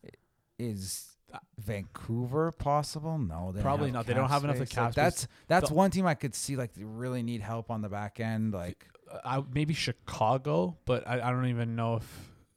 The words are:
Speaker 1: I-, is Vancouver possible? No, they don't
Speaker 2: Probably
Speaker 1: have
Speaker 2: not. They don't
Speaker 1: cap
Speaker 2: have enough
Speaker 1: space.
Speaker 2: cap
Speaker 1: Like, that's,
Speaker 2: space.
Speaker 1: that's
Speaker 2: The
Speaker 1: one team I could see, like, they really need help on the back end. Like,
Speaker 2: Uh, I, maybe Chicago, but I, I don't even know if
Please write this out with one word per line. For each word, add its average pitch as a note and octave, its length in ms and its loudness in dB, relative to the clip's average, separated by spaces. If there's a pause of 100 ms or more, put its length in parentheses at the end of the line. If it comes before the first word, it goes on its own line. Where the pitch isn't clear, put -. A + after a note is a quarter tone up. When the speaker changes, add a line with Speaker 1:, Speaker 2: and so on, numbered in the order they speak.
Speaker 1:
I-, - 40 -16 (500)
is G2+ 480 -6 (500)
Vancouver A#2 920 -2
possible? D3 680 0
No, F2+ 340 -2
they F#2 60 -4
don't G#2 60 0
Speaker 2:
Probably C#3+ 240 2
Speaker 1:
have B2+ 60 0
Speaker 2:
not. A#2 120 -2
They A#2+ 80 0
don't C3 100 4
Speaker 1:
cap C3+ 80 2
Speaker 2:
have C#3+ 140 4
enough C#3+ 120 2
Speaker 1:
space. B2+ 120 -2
Speaker 2:
cap A#2 160 0
Speaker 1:
Like, A#2 100 0
that's, - 280 4
Speaker 2:
space. - 100 -10 (140)
Speaker 1:
that's E3+ 220 4
Speaker 2:
The D#3 60 0
Speaker 1:
one F#3+ 160 6
team F#3 140 2
I D#3+ 100 4
could B2+ 200 -4
see, - 200 -4
like, B2+ 180 -4
they F#2+ 120 -12
really B2 380 -4
need A#2 180 -2
help A2+ 280 -6
on A2+ 120 -2
the G#2 80 -4
back G2+ 300 -6
end. A2 340 0
Like, F2+ 340 -6 (240)
Speaker 2:
Uh, - 140 -10
I, C3 180 0 (100)
maybe D3 200 2
Chicago, C#3+ 1120 0
but B2 220 0
I, B2 140 0
I B2 100 0
don't B2+ 160 2
even A#2 280 0
know A#2 220 0
if - 340 -10 (260)